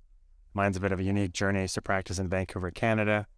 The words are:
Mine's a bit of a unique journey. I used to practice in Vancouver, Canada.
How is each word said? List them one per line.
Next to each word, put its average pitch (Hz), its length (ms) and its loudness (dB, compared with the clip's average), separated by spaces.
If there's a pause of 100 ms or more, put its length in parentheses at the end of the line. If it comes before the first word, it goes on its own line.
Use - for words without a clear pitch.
(540)
Mine's 101 240 2
a - 20 -2
bit 98 140 2
of 92 80 0
a - 20 0
unique 98 300 0
journey. 98 260 0
I - 40 0
used 92 100 -4
to - 80 -4
practice 95 360 -2
in 92 120 -2
Vancouver, 92 420 -2
Canada. 107 560 0 (100)